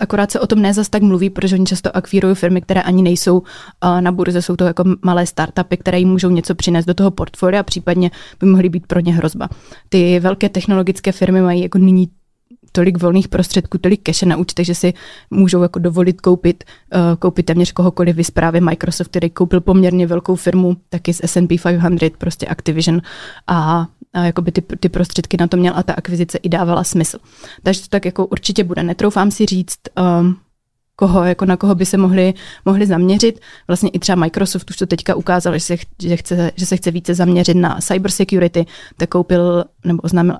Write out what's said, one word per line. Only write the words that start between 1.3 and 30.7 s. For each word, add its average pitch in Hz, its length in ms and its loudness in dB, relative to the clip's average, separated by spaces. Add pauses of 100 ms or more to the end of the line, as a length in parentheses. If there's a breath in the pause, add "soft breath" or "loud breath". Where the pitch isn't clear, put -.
protože 190 260 -2
oni 185 100 2
často - 300 -4
akvírují 185 380 0
firmy, 185 260 0
které 185 220 -2
ani 185 200 2
nejsou, 180 400 2 (420 loud breath)
eh, 180 160 2
na 180 120 0
burze, 175 300 -2
jsou 180 140 -4
to 180 80 0
jako 175 200 0 (180)
malé 175 240 0
startupy, 175 500 -4
které 180 220 -2
jim 185 100 2
můžou 185 220 2
něco 175 240 0
přinést 170 320 0
do 175 80 0
toho 196 160 2
portfolia, 190 520 -2
případně 175 480 -2 (300 loud breath)
by 185 60 2
mohly 185 220 6
být 175 180 -4
pro - 140 0
ně 170 140 0
hrozba. - 340 -2 (400 loud breath)
Ty 180 320 2
velké 190 280 0
technologické 190 640 -2
firmy 185 300 2
mají 180 200 2
jako 180 160 -2
nyní 185 300 4 (680)
tolik 175 280 2
volných 180 260 2
prostředků, - 500 -2
tolik 190 280 0
cache 175 200 -2
na 170 100 2
účtech, 175 300 -4
že 175 80 -2
si 180 200 -2 (360 loud breath)
můžou 185 320 2
jako 175 160 -2
dovolit 175 420 0
koupit, 180 440 0 (280 soft breath)
eh, 185 60 0 (200)
koupit 180 280 -2
téměř 175 260 0
kohokoliv. 175 440 0
Vy 170 60 0 (120)
právě 165 260 0
Microsoft, 175 500 -2
který 170 200 -2
koupil 180 300 0
poměrně 180 460 2
velkou 175 300 -2
firmu, 180 400 0 (120)
taky 175 260 -4
z - 100 -8
S - 120 -2
and 175 120 2
P 170 100 2
five 175 200 0
hundred, 165 380 0
prostě - 300 -6
Activision 165 540 -2 (460 loud breath)
a, 165 400 0 (280)
a 175 100 0
jakoby 170 280 -2
ty, 165 100 0 (180)
ty 185 80 0
prostředky 180 520 -2
na 175 60 2
to 175 100 0
měl 180 200 2
a 175 60 -2
ta 185 100 -4
akvizice 175 460 -4
i - 100 -4
dávala 175 360 0
smysl. - 340 -2 (440 loud breath)
Takže 190 180 0
to - 100 -20
tak 196 140 -2
jako 185 220 -4
určitě 190 380 -2
bude. 175 180 -4
Netroufám 196 480 0
si 214 160 0
říct, 185 320 -4 (180)
ehm, 180 400 2 (600)